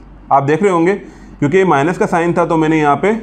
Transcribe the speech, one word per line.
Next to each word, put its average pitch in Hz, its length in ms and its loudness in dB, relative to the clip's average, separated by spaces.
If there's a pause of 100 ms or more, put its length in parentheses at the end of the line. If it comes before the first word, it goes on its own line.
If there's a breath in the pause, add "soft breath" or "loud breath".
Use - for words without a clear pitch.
(320)
आप 139 120 2
देख 156 200 0
रहे 202 80 2
होंगे 175 220 2 (460 loud breath)
क्योंकि 143 180 0
ये 190 80 2
minus 165 320 0
का 214 80 -2
sign 170 280 -2
था 175 120 0
तो 165 120 -2
मैंने 160 220 0
यहाँ 147 160 2
पे 196 280 -2